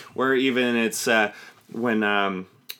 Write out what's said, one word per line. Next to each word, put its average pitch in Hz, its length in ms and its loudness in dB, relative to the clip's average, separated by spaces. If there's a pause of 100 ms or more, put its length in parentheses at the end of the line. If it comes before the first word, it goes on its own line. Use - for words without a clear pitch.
(140)
where 131 200 0
even 127 420 2
it's, 113 300 0
uh, 110 260 4 (380)
when, 113 320 -2
um, 98 440 0 (340)